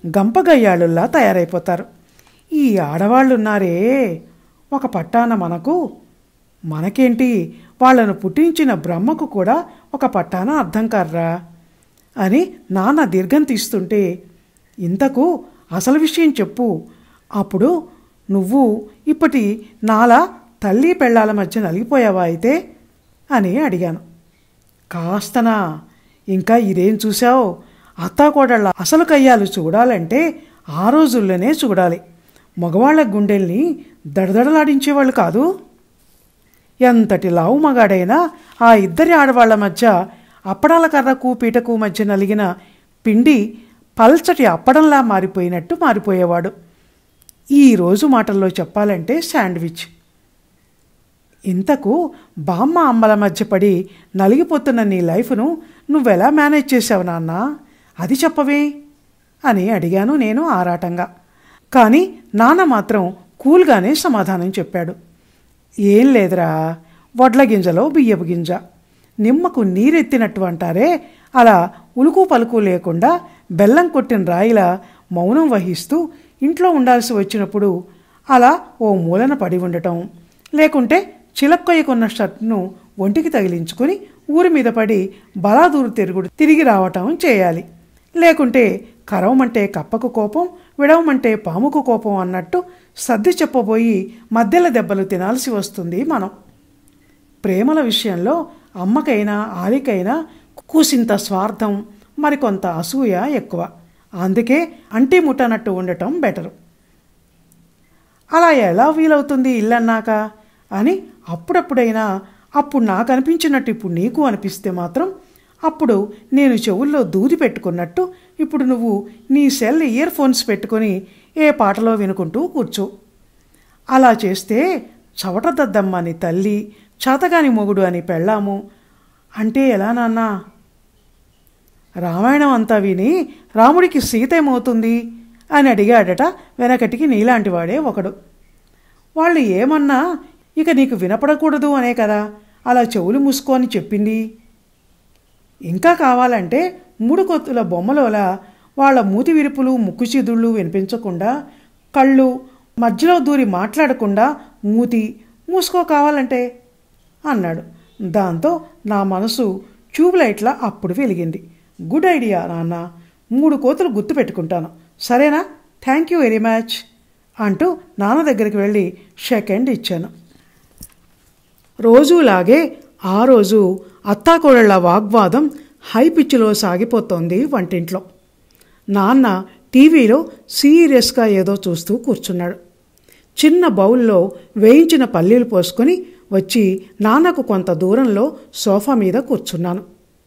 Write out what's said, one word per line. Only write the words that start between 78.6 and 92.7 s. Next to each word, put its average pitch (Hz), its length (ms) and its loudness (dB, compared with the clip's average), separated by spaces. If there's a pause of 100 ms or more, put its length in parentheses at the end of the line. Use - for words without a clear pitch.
ఓ 208 140 2
మూలన 185 380 0
పడి 180 240 -4
ఉండటం, 175 520 -6 (460)
లేకుంటే 311 600 0 (280)
చిలక్కొయ్యకున్న 294 640 2
షర్ట్ను 208 640 -4 (280)
ఒంటికి 214 300 -2
తగిలించుకుని 202 720 -2 (320)
ఊరి 349 180 4
మీద 285 160 2
పడి 214 480 -2 (240)
బలాదూరు 262 520 2
తిరుగుడు 185 380 -4
తిరిగి 311 340 2
రావటం 196 520 0
చేయాలి. 190 520 0 (520)
లేకుంటే 254 720 2 (220)
కరవమంటే 226 580 0
కప్పకు 208 400 -6
కోపం, 233 420 -4 (300)
విడవమంటే 285 560 2
పాముకు 214 460 -4
కోపం 220 340 -2
అన్నట్టు 185 480 -6 (340)